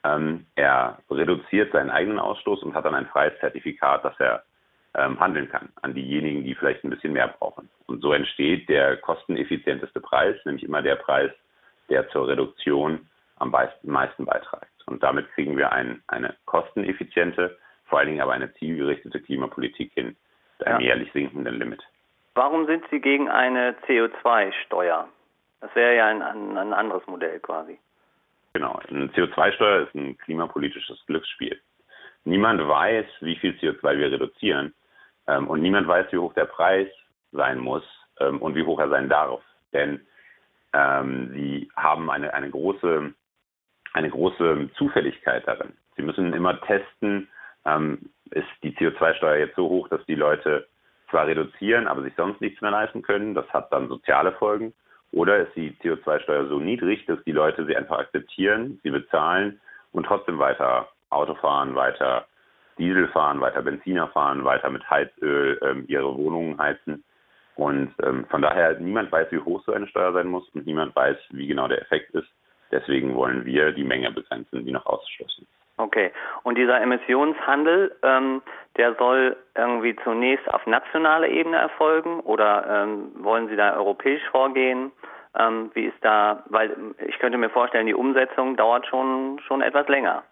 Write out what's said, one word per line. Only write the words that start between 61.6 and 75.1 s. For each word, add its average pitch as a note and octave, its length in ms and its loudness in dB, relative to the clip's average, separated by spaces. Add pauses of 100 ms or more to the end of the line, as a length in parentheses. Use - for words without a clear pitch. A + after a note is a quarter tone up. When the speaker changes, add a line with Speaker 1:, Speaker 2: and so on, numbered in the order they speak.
Speaker 1:
weiter B1+ 520 0 (520)
Diesel F2 300 2
fahren, D2 320 2
weiter C2 200 0
Benziner D#2 480 -2
fahren, C#2 360 0
weiter C2+ 260 2
mit B1+ 180 -10
Heizöl, C#2+ 720 0
ähm, C2+ 240 -2
ihre C#2 300 -2
Wohnungen D#2+ 420 -2
heizen? D2 460 -4 (500)
Und, C#2 380 -2 (100)
ähm, C2 280 0
von D2 100 0
daher, D#2+ 400 4
niemand G2 320 -2
weiß, D#2+ 180 2
wie E2 80 -2
hoch E2+ 280 -4
so A2 60 -2
eine G2+ 140 -2
Steuer F#2 260 0
sein F2+ 160 0
muss F2+ 260 -6
und D2 120 -8
niemand D#2 300 -2
weiß, C#2 220 2 (140)
wie C#2 140 -8
genau C#2 220 -2
der B1+ 140 0
Effekt - 320 -4
ist. - 140 -4 (420)
Deswegen C2 440 0
wollen B1+ 300 0
wir C#2+ 280 2
die C#2 120 -4
Menge B1+ 260 -2
begrenzen, A#1+ 540 -8
die C2 80 -6
noch B1+ 140 -4
ausstoßen. - 600 -8 (300)